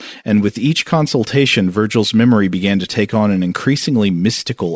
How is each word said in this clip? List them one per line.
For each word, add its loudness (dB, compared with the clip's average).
and 2
with -2
each -2
consultation, 0
Virgil's 0
memory 4
began 0
to -4
take -2
on 2
an 0
increasingly 0
mystical -2